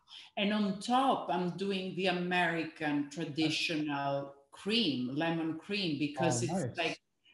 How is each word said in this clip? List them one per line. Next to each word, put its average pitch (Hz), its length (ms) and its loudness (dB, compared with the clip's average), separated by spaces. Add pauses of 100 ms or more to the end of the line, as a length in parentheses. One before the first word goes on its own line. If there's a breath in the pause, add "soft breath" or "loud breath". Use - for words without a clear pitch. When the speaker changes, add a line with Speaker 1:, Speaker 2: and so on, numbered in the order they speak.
(360 loud breath)
Speaker 1:
And 208 160 2
on 208 280 0
top, 247 500 2
I'm 175 260 0
doing 190 400 -2
the 185 100 0
American 165 1040 0
traditional 147 1200 -2 (180)
cream, 170 600 0
lemon 160 440 0
cream, 190 400 -2
because 147 440 0
Speaker 2:
Oh, - 0 -
Speaker 1:
it's 156 260 0
Speaker 2:
nice. - 80 -8
Speaker 1:
like 160 220 -2 (360 soft breath)